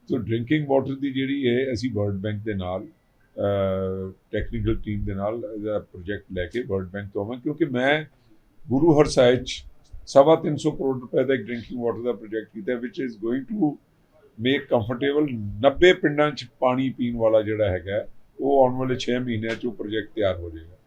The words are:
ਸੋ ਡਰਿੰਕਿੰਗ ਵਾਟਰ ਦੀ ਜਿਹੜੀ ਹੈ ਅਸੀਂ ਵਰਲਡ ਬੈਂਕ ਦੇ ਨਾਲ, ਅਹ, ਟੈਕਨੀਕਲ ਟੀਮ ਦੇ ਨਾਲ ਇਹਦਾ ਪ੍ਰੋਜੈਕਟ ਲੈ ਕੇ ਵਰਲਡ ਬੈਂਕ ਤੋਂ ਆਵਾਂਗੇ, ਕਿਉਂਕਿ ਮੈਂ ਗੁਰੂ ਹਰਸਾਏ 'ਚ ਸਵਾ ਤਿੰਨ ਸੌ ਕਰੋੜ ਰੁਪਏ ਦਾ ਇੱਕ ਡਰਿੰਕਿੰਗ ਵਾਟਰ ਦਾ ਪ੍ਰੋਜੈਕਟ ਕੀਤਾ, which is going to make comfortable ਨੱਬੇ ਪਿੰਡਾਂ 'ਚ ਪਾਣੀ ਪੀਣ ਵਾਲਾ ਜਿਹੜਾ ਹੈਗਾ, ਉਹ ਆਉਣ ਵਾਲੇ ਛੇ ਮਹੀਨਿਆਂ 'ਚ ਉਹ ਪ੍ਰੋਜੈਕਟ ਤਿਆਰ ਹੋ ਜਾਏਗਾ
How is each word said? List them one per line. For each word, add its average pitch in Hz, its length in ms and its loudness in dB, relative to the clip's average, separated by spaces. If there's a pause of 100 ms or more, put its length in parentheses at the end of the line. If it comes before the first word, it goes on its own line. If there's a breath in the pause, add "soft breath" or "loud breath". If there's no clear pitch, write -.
ਸੋ 135 100 -2
ਡਰਿੰਕਿੰਗ 120 500 -2
ਵਾਟਰ 135 260 2
ਦੀ 135 160 -4
ਜਿਹੜੀ 135 380 0
ਹੈ 131 240 0
ਅਸੀਂ 123 220 -4
ਵਰਲਡ 104 200 -2
ਬੈਂਕ 104 280 -6
ਦੇ 107 120 -4
ਨਾਲ, 92 320 -4
ਅਹ, 95 1300 -4 (200)
ਟੈਕਨੀਕਲ 107 440 -2
ਟੀਮ 104 280 -6
ਦੇ 101 100 -4
ਨਾਲ 107 280 -4 (120)
ਇਹਦਾ 104 240 -4
ਪ੍ਰੋਜੈਕਟ 95 540 -10
ਲੈ 90 140 -4
ਕੇ 117 160 -4
ਵਰਲਡ 95 260 -4
ਬੈਂਕ 101 260 -10
ਤੋਂ 101 100 -2
ਆਵਾਂਗੇ, 123 180 -8
ਕਿਉਂਕਿ 151 220 0
ਮੈਂ 139 400 2 (640)
ਗੁਰੂ 147 320 6
ਹਰਸਾਏ 127 360 6
'ਚ - 280 -8 (420)
ਸਵਾ 147 300 8
ਤਿੰਨ 151 200 0
ਸੌ 143 140 0
ਕਰੋੜ 135 300 -2
ਰੁਪਏ 131 240 0
ਦਾ 135 100 2
ਇੱਕ 120 80 -2
ਡਰਿੰਕਿੰਗ 117 400 -8
ਵਾਟਰ 113 200 -2
ਦਾ 120 100 -2
ਪ੍ਰੋਜੈਕਟ 107 420 -6
ਕੀਤਾ, 110 180 -6
which 123 320 -6
is 113 240 -6
going 131 140 -2
to 151 260 0 (760)
make 135 140 2
comfortable 127 920 0 (100)
ਨੱਬੇ 156 320 6
ਪਿੰਡਾਂ 151 380 2
'ਚ 123 160 -12 (140)
ਪਾਣੀ 131 300 2
ਪੀਣ 120 260 -4
ਵਾਲਾ 110 260 4
ਜਿਹੜਾ 107 280 0
ਹੈਗਾ, 92 380 -4 (320)
ਉਹ 135 240 6
ਆਉਣ 127 140 0
ਵਾਲੇ 131 180 -2
ਛੇ 123 220 -2
ਮਹੀਨਿਆਂ 113 360 -4
'ਚ 117 120 -8
ਉਹ 120 60 -4
ਪ੍ਰੋਜੈਕਟ 107 420 -6
ਤਿਆਰ 95 220 0
ਹੋ 85 140 -10
ਜਾਏਗਾ 80 260 -18 (100)